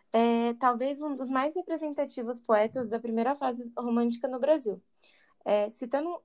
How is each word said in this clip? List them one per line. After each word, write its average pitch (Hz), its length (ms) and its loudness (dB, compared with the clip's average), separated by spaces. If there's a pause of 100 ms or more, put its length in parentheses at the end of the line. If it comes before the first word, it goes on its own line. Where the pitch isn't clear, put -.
(120)
É, 233 420 4
talvez 254 480 0
um 302 120 -4
dos 254 140 -6
mais 269 260 0
representativos 294 880 -4
poetas 226 480 2
da 226 100 -2
primeira 233 360 0
fase 247 420 -4
romântica 240 500 0
no 254 120 -4
Brasil. 254 420 2 (640)
É, 208 260 2
citando, 285 540 -4